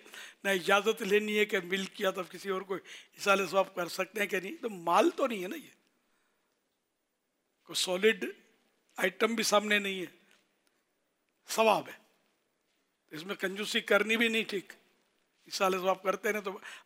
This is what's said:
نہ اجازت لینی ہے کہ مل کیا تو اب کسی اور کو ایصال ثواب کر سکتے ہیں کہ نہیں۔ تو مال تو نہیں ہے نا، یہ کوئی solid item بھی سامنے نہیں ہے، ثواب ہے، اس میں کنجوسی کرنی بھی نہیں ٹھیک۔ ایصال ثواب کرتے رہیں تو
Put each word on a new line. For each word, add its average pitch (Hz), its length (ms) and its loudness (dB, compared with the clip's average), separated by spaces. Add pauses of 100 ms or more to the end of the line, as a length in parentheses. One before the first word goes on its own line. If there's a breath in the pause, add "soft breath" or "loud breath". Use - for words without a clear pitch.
(440 loud breath)
نہ 196 40 -2
اجازت 190 540 2
لینی 208 360 2
ہے 214 60 4
کہ 208 200 0
مل 190 200 -4
کیا 190 260 -2
تو 185 100 -4
اب 175 100 -10
کسی 190 180 -12
اور 190 120 -2
کو 190 140 -8
ایصال - 720 0
ثواب 185 280 2
کر 175 140 -4
سکتے 190 320 -4
ہیں 202 60 0
کہ 190 140 -2
نہیں۔ 196 220 -8
تو 233 80 -6
مال 185 400 4
تو - 160 0
نہیں 214 160 -4
ہے 180 60 -6
نا، 320 80 -10
یہ 285 120 -18 (1900)
کوئی 165 120 -14
solid 185 500 2 (720)
item 220 380 0
بھی 220 100 0
سامنے 208 340 4
نہیں 196 220 -2
ہے، 160 160 -10 (1300)
ثواب 208 400 2
ہے، - 100 -18 (1120)
اس 160 160 -14
میں 202 80 -6
کنجوسی 196 460 -4
کرنی 220 360 2
بھی 233 120 2
نہیں 226 200 0
ٹھیک۔ 190 240 -6 (720)
ایصال 190 280 0
ثواب 185 300 0
کرتے 202 300 0
رہیں 214 80 -6
تو 196 180 -8 (280 loud breath)